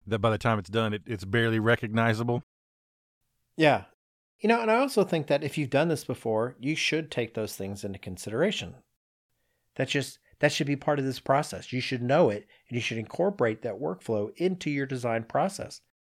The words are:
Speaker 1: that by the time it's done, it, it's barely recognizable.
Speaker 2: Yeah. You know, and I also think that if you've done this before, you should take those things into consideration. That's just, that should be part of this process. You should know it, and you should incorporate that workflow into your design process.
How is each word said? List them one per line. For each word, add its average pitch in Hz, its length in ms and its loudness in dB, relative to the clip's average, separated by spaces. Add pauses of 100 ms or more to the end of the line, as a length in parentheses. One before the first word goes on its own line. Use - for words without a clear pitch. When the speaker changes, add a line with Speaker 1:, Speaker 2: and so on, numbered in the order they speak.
Speaker 1:
that 104 140 -2
by 110 120 2
the 107 80 0
time 113 200 0
it's 95 120 -8
done, 110 220 0
it, 104 140 -6
it's 107 180 -6
barely 113 360 2
recognizable. 117 840 2 (1120)
Speaker 2:
Yeah. 135 280 6 (560)
You 208 80 0
know, 233 120 4
and 220 100 0
I 226 60 6
also 262 260 2
think 170 260 0
that 143 140 2
if 143 140 -4
you've 147 140 -2
done 147 180 4
this 156 160 -2
before, 117 560 -2
you 143 160 -2
should 151 340 -2
take 117 220 -4
those 107 240 -6
things 98 280 -8
into 98 140 -6
consideration. 110 760 -4 (1000)
That's 135 160 -4
just, 139 260 -4 (220)
that 147 120 4
should 151 140 -2
be 143 100 0
part 147 220 0
of 135 80 0
this 127 140 -4
process. - 520 -2
You 127 80 -2
should 123 220 -4
know 139 260 6
it, 104 180 -2 (220)
and 117 80 -4
you 117 60 -2
should 113 160 -4
incorporate 120 640 0
that 107 180 -4
workflow 120 560 -4
into 180 340 -2
your 139 140 -2
design 120 400 -2
process. - 560 -4 (400)